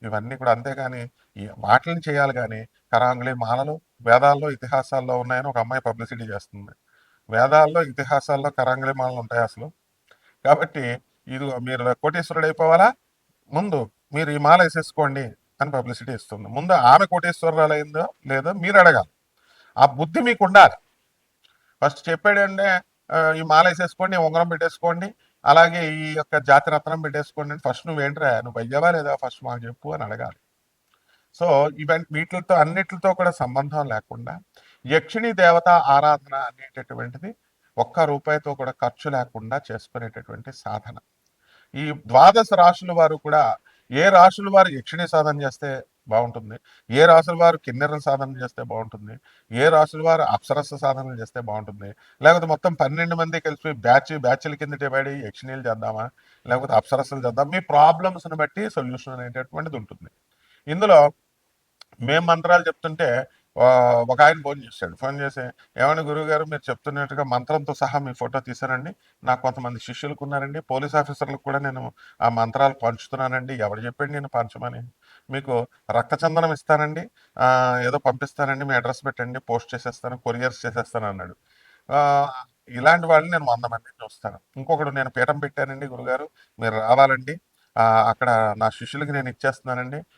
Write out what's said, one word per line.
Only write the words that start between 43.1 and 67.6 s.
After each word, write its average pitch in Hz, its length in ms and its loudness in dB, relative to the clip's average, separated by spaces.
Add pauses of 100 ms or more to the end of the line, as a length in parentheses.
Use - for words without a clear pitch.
కూడా, 147 400 0 (340)
ఏ 151 180 2
రాశుల 190 420 8
వారు 190 180 6
యక్షిణీ 160 380 -8
సాధన 151 360 0
చేస్తే 135 400 -8 (260)
బాగుంటుంది, 113 500 -4 (320)
ఏ 139 160 6
రాశుల 165 340 6
వారు 170 160 6
కిన్నెరల 147 420 -6
సాధన 139 320 -4
చేస్తే 127 320 -12
బాగుంటుంది, 113 560 -12 (340)
ఏ 131 160 2
రాశుల 156 340 2
వారు 165 200 2
అప్సరస 139 520 -4
సాధనలు 131 460 -6
చేస్తే 113 200 -12
బాగుంటుంది, 104 540 -12 (280)
లేకపోతే 165 240 6
మొత్తం 160 280 -2
పన్నెండు 165 400 -2
మంది 165 260 -4
కలిసి 151 320 -6
బ్యాచ్, 131 460 2
బ్యాచ్ల 135 360 -2
కింద 147 180 -10
డివైడ్ 135 360 -4
అయ్యి 139 180 -10
యక్షిణీలు 131 420 -12
చేద్దామా, 110 420 -6 (360)
లేకపోతే 131 260 -4
అప్సరసలు 123 540 -2
చేద్దాం, 131 220 -2
మీ 180 120 -4
ప్రాబ్లమ్స్ని 165 760 0
బట్టి 156 340 -6
సొల్యూషన్ 127 440 -10
అనేటటువంటిది 127 600 -12
ఉంటుంది. 104 340 -18 (600)
ఇందులో 170 400 6 (920)
మేం 156 260 0
మంత్రాలు 170 420 4
చెప్తుంటే, 156 580 -2 (320)
ఆ, 123 340 6 (180)
ఒక 127 120 2
ఆయన 156 220 6
ఫోన్ 143 200 -8
చేశాడు. 90 320 -12
ఫోన్ 139 240 -8
చేసి, 139 200 -8 (400)
"ఏమండి 151 220 2
గురువుగారు, 151 420 -2
మీరు 151 260 -8
చెప్తున్నట్టుగా 139 540 -6
మంత్రంతో 139 500 -4